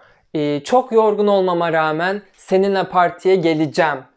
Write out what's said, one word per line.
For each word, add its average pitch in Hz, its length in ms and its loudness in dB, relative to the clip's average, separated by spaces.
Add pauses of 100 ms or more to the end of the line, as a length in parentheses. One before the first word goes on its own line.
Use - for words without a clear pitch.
(340)
Ee, 147 300 -4
çok 247 280 0
yorgun 214 360 2
olmama 180 460 0
rağmen 160 480 -2 (120)
seninle 190 500 0
partiye 180 520 0
geleceğim. 156 600 0 (200)